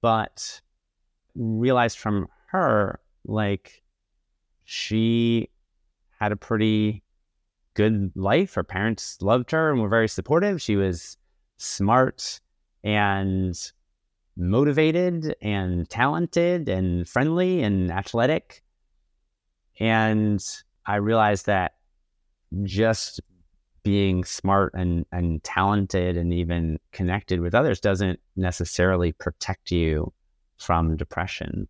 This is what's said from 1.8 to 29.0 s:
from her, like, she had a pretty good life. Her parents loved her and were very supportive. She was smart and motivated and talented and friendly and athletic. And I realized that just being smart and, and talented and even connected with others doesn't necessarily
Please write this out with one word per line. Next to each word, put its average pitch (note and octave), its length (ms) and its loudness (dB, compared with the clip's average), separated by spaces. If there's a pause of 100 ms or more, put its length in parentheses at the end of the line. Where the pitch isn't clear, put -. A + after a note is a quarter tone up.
from G#2 280 -2 (220)
her, A#2 500 2 (260)
like, G#2 600 -4 (800)
she A#2 840 0 (720)
had G#2 140 -2
a G#2 40 -4
pretty G#2+ 680 0 (680)
good G#2 420 2
life. A#2+ 380 0
Her F2 100 -2
parents G#2 560 -4
loved A#2+ 320 0
her D#3+ 180 2
and C3 100 2
were G#2+ 80 0
very A2 200 4
supportive. F3 520 0
She - 140 -2
was F#2+ 420 -2 (420)
smart - 840 0 (420)
and G2 760 0 (800)
motivated D#3 1040 2
and F2+ 480 -2
talented E3 800 0
and F2+ 400 -2
friendly E3+ 540 0
and F#2+ 280 0
athletic. A#2 720 -2 (1160)
And A2 640 2 (400)
I G2+ 120 -2
realized G#2 500 2
that F#2 300 0 (880)
just G#2 580 0 (640)
being G2 420 2
smart G2 500 0
and, F2 380 -2
and E2+ 300 -2
talented F#2+ 760 0
and F2 180 0
even E2+ 440 -2 (140)
connected F#2 480 -2
with F2 140 -4
others B2 260 2
doesn't F#2+ 400 0 (160)
necessarily F2+ 760 0